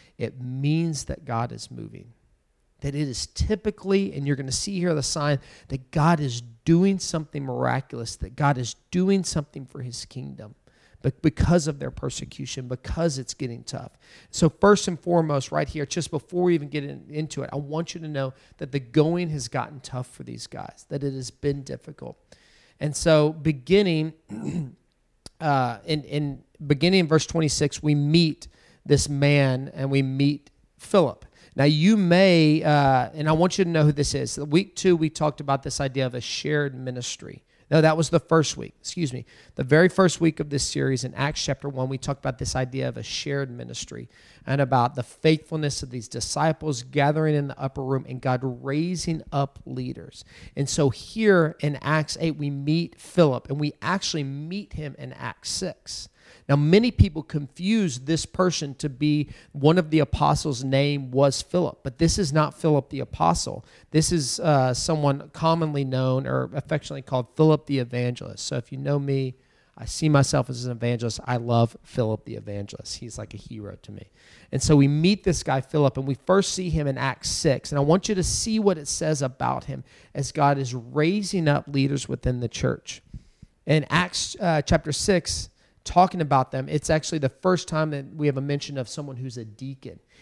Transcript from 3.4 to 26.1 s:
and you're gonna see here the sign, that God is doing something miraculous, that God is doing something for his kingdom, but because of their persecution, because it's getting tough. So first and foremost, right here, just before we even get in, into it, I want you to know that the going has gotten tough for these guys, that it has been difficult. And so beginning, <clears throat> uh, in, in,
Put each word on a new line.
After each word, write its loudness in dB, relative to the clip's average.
and -6
you're 2
gonna -6
see -4
here 2
the 0
sign, 0
that -10
God 4
is -4
doing 4
something -6
miraculous, -4
that -10
God 2
is -6
doing 2
something -6
for -14
his -10
kingdom, -14
but -4
because 2
of -4
their -8
persecution, -10
because -4
it's -10
getting -10
tough. -12
So 4
first 4
and -4
foremost, 0
right 0
here, -6
just -4
before -2
we 4
even -2
get -6
in, -12
into -6
it, -10
I -6
want -6
you -12
to -10
know -6
that -12
the -2
going 2
has -6
gotten -6
tough -10
for -18
these -14
guys, -16
that -6
it -2
has -10
been -4
difficult. -14
And -4
so 4
beginning, 2
<clears throat> -8
uh, 0
in, -4
in, -4